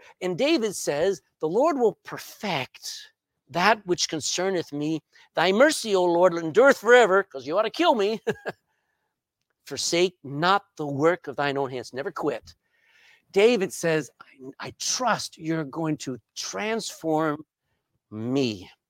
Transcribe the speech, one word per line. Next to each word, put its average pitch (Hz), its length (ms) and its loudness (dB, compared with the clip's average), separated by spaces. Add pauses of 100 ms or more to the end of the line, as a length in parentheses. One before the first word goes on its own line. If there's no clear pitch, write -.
(220)
And 185 160 -4
David 240 360 0
says, 165 460 -2 (200)
"The 156 80 -2
Lord 277 300 0
will 220 260 0
perfect - 1080 -10 (400)
that 196 360 2
which 175 220 -2
concerneth 175 640 -4
me. 151 300 -4 (320)
Thy 170 180 2
mercy, 226 420 2
O 180 80 4
Lord, 175 320 4
endureth 170 440 6
forever," 208 440 6
'cause 131 240 -12
you 160 120 -2
ought 220 40 2
to 220 80 -4
kill 320 240 2
me. 208 320 0
<laughs> - 1400 -12
"Forsake 175 580 0
not 165 400 0 (140)
the 151 80 -6
work 151 420 0
of 123 80 -12
thine 143 220 -2
own 135 120 -4
hands." 123 220 -12
Never 143 180 -8
quit. 135 440 -6 (800)
David 202 420 2
says, 156 360 -2 (120)
"I, - 460 -16
I - 100 -14
trust - 580 -4
you're 160 280 -4
going 151 340 -4
to 127 200 -10 (160)
transform 160 1120 -4 (640)
me." 110 600 -4 (200)